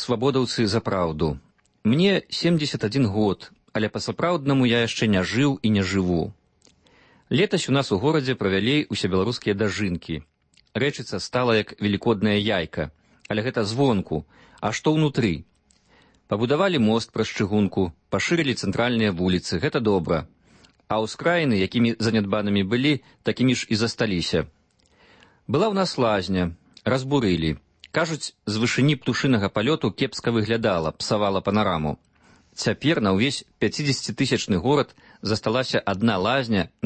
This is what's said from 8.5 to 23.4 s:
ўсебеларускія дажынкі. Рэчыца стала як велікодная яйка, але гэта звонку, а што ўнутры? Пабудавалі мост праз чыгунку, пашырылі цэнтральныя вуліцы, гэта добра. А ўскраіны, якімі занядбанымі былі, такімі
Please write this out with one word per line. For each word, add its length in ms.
ўсебеларускія 640
дажынкі. 720
Рэчыца 480
стала 320
як 320
велікодная 560
яйка, 560
але 160
гэта 240
звонку, 560
а 80
што 240
ўнутры? 480
Пабудавалі 560
мост 320
праз 160
чыгунку, 640
пашырылі 480
цэнтральныя 560
вуліцы, 480
гэта 240
добра. 400
А 160
ўскраіны, 560
якімі 400
занядбанымі 640
былі, 400
такімі 320